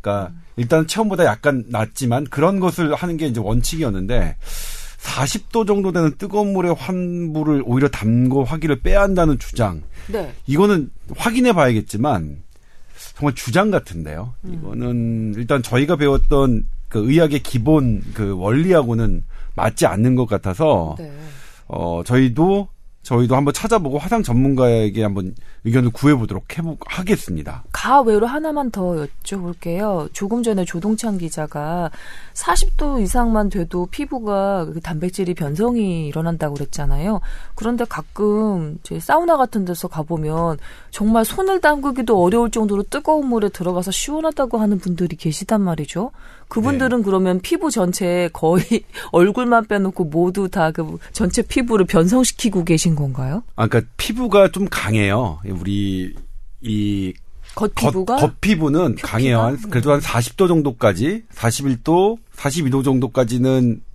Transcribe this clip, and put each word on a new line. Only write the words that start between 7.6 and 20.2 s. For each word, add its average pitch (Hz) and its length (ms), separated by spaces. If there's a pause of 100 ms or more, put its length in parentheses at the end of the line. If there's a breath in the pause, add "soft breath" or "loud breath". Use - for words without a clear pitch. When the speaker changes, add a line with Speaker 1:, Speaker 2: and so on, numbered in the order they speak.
Speaker 1:
오히려 131 240
담고 127 560
화기를 156 360
빼야 196 220
한다는 170 360
주장. 92 440 (260 loud breath)
Speaker 2:
네. 190 240 (140)
Speaker 1:
이거는 175 440 (260)
확인해 240 380
봐야겠지만 110 880 (720 loud breath)
정말 143 200
주장 185 360
같은데요. 85 640 (100)
Speaker 2:
음. 90 100
Speaker 1:
이거는 113 840
일단 123 260
저희가 143 340
배웠던 139 680 (220)
그 110 220
의학의 151 320
기본 123 600 (100)
그 101 240
원리하고는 117 880 (300 soft breath)
맞지 - 320
않는 113 300
것 123 100